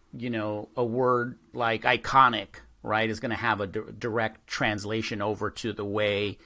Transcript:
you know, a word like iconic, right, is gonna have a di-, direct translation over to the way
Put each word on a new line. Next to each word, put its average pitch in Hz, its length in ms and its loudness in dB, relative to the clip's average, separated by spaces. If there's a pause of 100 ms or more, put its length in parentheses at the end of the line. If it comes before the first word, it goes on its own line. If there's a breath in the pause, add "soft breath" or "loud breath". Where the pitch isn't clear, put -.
(140)
you 123 140 -8
know, 107 480 -4
a 123 80 2
word 123 540 2 (160)
like 113 300 0
iconic, 123 720 4 (260)
right, 110 260 2
is 110 120 -4
gonna 117 160 -4
have 107 260 0
a 101 40 -2
di-, 101 140 -6 (180)
direct 110 480 -2
translation 107 760 -4
over 104 280 -2
to 107 220 -6
the 104 120 -8
way 104 600 0